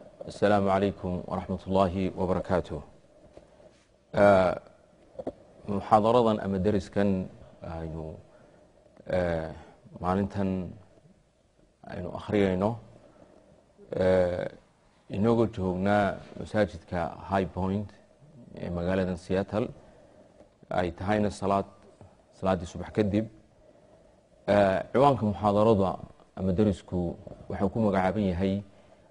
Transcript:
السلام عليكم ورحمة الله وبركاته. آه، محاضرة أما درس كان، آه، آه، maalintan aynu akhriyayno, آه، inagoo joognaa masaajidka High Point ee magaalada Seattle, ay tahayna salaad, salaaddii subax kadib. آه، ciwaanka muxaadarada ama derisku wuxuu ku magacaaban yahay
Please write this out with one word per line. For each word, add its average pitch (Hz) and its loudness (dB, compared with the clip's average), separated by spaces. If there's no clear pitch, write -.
السلام 101 2
عليكم 95 0
ورحمة 92 -6
الله 95 2
وبركاته. 90 -2
آه، 98 6
محاضرة 110 4
أما 98 -2
درس 98 0
كان، 98 0
آه، 80 -10
آه، 85 -2
maalintan 98 -2
aynu 90 -10
akhriyayno, 98 2
آه، 92 0
inagoo 113 2
joognaa 95 0
masaajidka 95 -4
High 98 0
Point 95 -4
ee 90 -10
magaalada 90 -2
Seattle, 98 -2
ay 92 -2
tahayna 104 0
salaad, 98 0
salaaddii 92 0
subax 87 -12
kadib. 104 2
آه، 98 4
ciwaanka 123 4
muxaadarada 101 4
ama 92 0
derisku 90 0
wuxuu 95 -2
ku 117 -2
magacaaban 98 0
yahay 98 -2